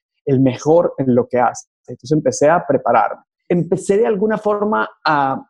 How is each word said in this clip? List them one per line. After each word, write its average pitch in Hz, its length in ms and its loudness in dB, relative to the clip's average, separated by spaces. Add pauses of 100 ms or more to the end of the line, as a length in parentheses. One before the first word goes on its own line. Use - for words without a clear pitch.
(260)
el 135 140 2
mejor 151 600 2
en 131 160 0
lo 117 120 2
que 123 120 -2
haces. 120 320 -2 (160)
Entonces 127 240 -10
empecé 147 380 2
a 175 160 2
prepararme. 120 580 0 (260)
Empecé 185 480 -2
de 233 80 2
alguna 214 320 0
forma 208 500 -2 (160)
a 139 460 0